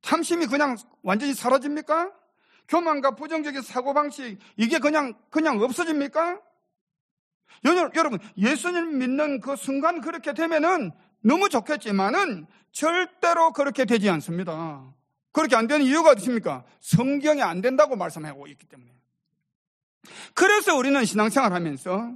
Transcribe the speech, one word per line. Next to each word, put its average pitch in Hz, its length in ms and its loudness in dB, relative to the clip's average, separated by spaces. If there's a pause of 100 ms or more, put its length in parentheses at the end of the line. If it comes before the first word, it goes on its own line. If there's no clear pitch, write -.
탐심이 339 440 -2
그냥 269 300 0 (260)
완전히 220 320 -2
사라집니까? 294 760 -2 (560)
교만과 302 440 0
부정적인 294 500 -6
사고방식, 262 760 -4 (180)
이게 226 220 0
그냥, 285 360 0 (160)
그냥 302 300 0
없어집니까? 320 800 -2 (1300)
여-, 330 280 2
여러분, 294 240 0 (180)
예수님 311 600 -2
믿는 269 420 -2
그 269 160 -8
순간 294 440 -2
그렇게 311 340 -8
되면은 330 580 0 (300)
너무 339 260 4
좋겠지만은 220 1000 0 (240)
절대로 339 840 0
그렇게 277 320 0
되지 208 260 2
않습니다. 160 840 -6 (400)
그렇게 294 240 4
안 226 100 2
되는 294 180 2
이유가 311 260 6
어디십니까? 202 540 0 (160)
성경에 277 640 2
안 180 180 -2
된다고 262 360 2
말씀하고 156 500 -10
있기 143 200 -20
때문에. 123 260 -20 (1400)
그래서 392 420 4
우리는 269 280 2
신앙생활 214 500 0
하면서 180 600 -6